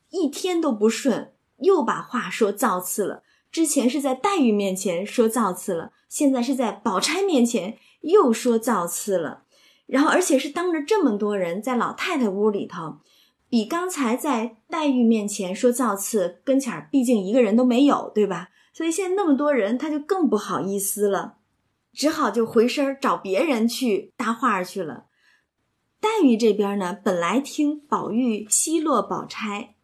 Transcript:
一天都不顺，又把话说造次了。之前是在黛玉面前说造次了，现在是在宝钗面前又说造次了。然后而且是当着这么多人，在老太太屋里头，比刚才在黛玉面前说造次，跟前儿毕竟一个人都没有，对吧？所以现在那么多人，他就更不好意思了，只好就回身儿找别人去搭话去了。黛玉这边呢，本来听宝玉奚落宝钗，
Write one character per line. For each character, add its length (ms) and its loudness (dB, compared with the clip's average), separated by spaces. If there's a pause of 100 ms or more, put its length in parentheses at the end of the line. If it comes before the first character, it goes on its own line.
(100)
一 180 0
天 320 -2
都 100 0
不 180 2
顺， 440 -2 (260)
又 240 4
把 180 -2
话 300 -6
说 220 0
造 280 -2
次 240 -4
了。 200 -8 (260)
之 160 0
前 240 2
是 100 -2
在 140 0
黛 220 -2
玉 160 4
面 240 0
前 280 -4
说 240 2
造 240 0
次 220 -6
了， 180 -8 (160)
现 240 2
在 80 0
是 140 0
在 160 -2
宝 300 -2
钗 220 0
面 220 4
前 320 -2 (260)
又 300 6
说 240 0
造 300 0
次 320 -2
了。 240 -8 (440)
然 160 2
后 80 2
而 100 4
且 180 4
是 120 -6
当 200 -2
着 120 -2
这 200 2
么 140 2
多 200 -2
人， 260 -4
在 120 -2
老 200 -2
太 240 -4
太 100 2
屋 220 0
里 160 -2
头， 320 -12 (500)
比 160 2
刚 240 -4
才 260 -2
在 440 -4 (100)
黛 180 -4
玉 160 2
面 240 2
前 300 -6
说 160 2
造 240 -2
次， 480 -4
跟 160 2
前 100 -4
儿 220 -10
毕 100 4
竟 220 2
一 80 -4
个 100 6
人 140 4
都 80 6
没 220 4
有， 280 2
对 120 4
吧？ 240 -4 (240)
所 100 -6
以 80 0
现 160 -2
在 80 0
那 80 2
么 100 4
多 180 2
人， 260 0
他 100 -4
就 100 -2
更 300 0
不 80 2
好 240 -4
意 180 -4
思 300 -2
了， 300 -4 (560)
只 160 0
好 200 0
就 140 0
回 240 4
身 160 -2
儿 160 -2
找 160 0
别 260 -2
人 240 2
去 480 -2
搭 160 -4
话 320 0
去 200 -8
了。 240 -12 (920)
黛 80 0 (140)
玉 140 6
这 160 4
边 260 -2
呢， 240 -4
本 160 0
来 220 0
听 400 -2
宝 320 -4
玉 380 -2
奚 280 0
落 220 0
宝 240 -6
钗， 600 -10